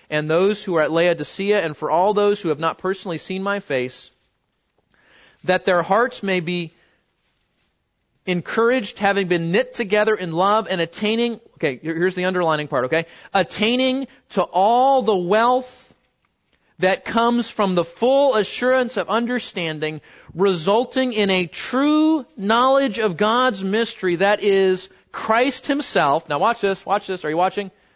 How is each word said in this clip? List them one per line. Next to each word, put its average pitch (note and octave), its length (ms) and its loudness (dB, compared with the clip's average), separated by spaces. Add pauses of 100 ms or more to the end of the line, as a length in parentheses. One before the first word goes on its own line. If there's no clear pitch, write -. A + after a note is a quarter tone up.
(100)
and D3+ 180 -2
those F#3+ 360 2
who F#3 120 -4
are D#3 60 4
at D3 80 2
Laodicea, F3 680 0
and D#3 160 -4
for D3+ 140 -6
all F#3 240 2
those G#3 260 2
who E3+ 80 -4
have D3 100 -2
not D#3+ 200 -2
personally F#3 400 -6
seen F#3+ 240 -8
my G3+ 180 -4
face, B2+ 500 -6 (1300)
that F3+ 220 0
their F3 160 4
hearts A3 400 0
may F#3 180 0
be E3+ 320 -4 (1500)
encouraged, A3 720 -2
having G3 300 0
been E3+ 240 0
knit A3 220 -2
together G#3+ 400 0
in E3+ 180 -6
love G3 360 2
and F#3 120 -2
attaining," A3 600 -2 (140)
okay, C#3 220 -4
here, D#3+ 180 -6
here's F3+ 220 0
the F3+ 80 -2
underlining E3 420 0
part, C3 200 -2
okay? D#3+ 200 -2 (260)
"Attaining B3+ 760 0 (220)
to F#3 120 0
all B3 600 2
the G3+ 140 2
wealth A3+ 680 0 (920)
that F#3 260 0
comes A#3 460 0
from F#3+ 240 0
the F3 100 2
full C4 520 2
assurance B3 600 0
of F#3+ 120 -4
understanding, E3+ 920 -4 (320)
resulting G3+ 800 0
in G3+ 160 0
a F#3 180 0
true D4+ 800 0 (120)
knowledge A#3+ 640 2
of G3 160 0
God's G#3+ 480 0
mystery, F#3+ 520 -2
that G3 260 2
is G3 460 2 (220)
Christ B3 560 0
Himself." E3 600 0
Now D3 100 -2
watch A3+ 220 0
this, G3 260 -2
watch G3+ 220 -2
this, F#3 160 -8
are D#3 60 -4
you D#3 60 -2
watching? F#3 360 -2 (240)